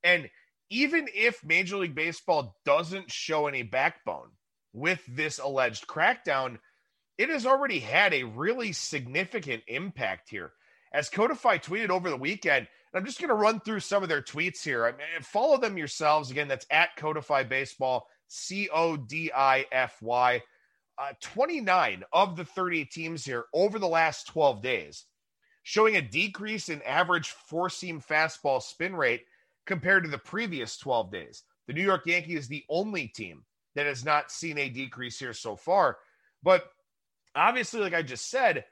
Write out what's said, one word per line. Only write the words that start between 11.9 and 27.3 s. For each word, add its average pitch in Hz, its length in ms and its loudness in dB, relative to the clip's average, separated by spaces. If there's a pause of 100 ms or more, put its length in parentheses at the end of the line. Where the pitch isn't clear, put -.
over 180 180 0
the 139 80 -4
weekend, 143 500 0 (260)
and 185 60 -2
I'm 190 60 -6
just 269 160 -10
gonna 311 120 2
run 214 280 2
through 214 180 -4
some 196 240 0
of 175 60 -6
their 147 120 0
tweets 165 420 -6
here. 120 220 0
I 117 60 4
mean, 151 300 -10
follow 262 360 4
them 220 200 0
yourselves. 151 520 2
Again, 143 180 -2
that's 135 220 -4
at 165 280 4
Codify 151 460 0
Baseball, 131 640 -2 (220)
C 196 440 -8
O 160 260 2
D 147 360 -8
I 135 380 4
F 131 300 -2
Y. 123 420 2 (520)
Uh, 139 240 -8
twenty-nine 185 840 0 (100)
of 180 220 4
the 170 100 -8
thirty 175 400 -2
teams 160 400 -10
here 120 260 -4
over 202 280 2
the 196 80 0
last 160 400 2
twelve 135 340 2
days 101 440 -4 (580)
showing 214 320 4
a 165 80 4
decrease 196 680 -4
in 147 140 -8
average 165 460 2
four-seam 170 680 -6